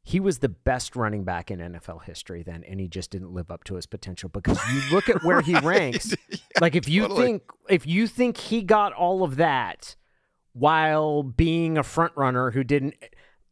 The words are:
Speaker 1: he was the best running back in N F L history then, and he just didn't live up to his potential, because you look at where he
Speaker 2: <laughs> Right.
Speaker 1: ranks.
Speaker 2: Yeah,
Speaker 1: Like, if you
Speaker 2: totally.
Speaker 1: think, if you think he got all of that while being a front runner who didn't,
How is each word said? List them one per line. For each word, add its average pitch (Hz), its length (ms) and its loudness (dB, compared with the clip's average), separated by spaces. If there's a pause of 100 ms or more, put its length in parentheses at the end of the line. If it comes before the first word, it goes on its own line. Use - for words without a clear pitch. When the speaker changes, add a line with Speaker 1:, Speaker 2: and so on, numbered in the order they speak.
Speaker 1:
he - 160 0
was 190 180 0
the 135 100 0
best 127 480 -4
running 107 280 -2
back 87 260 -6
in 92 100 -8
N 87 140 -10
F 82 140 -16
L 82 100 -14
history 85 460 -14
then, 82 200 -12
and 95 140 -10
he 95 80 -4
just 92 240 -8
didn't 92 240 -10
live 87 160 -8
up 85 140 -14
to 98 100 -8
his 87 120 -8
potential, 92 440 -12
because 98 280 0 (140)
you 139 80 0 (140)
look 196 140 2
at 220 160 2
where 175 160 4
he 165 140 0
Speaker 2:
<laughs> - 0 -
Right. 156 100 4
Speaker 1:
ranks. 156 500 2 (160)
Speaker 2:
Yeah, - 60 -10 (240)
Speaker 1:
Like, 165 160 4
if - 120 0
you 180 140 4
Speaker 2:
totally. 208 240 2
Speaker 1:
think, 226 160 0 (260)
if 185 180 4
you 185 200 2
think 240 320 0
he 226 240 -2
got 208 320 4
all 185 300 2
of 135 120 -2
that 131 600 0 (560)
while 151 720 2
being 165 520 0
a 147 60 2
front 165 340 0
runner 127 360 0
who 135 100 0
didn't, 139 320 0 (580)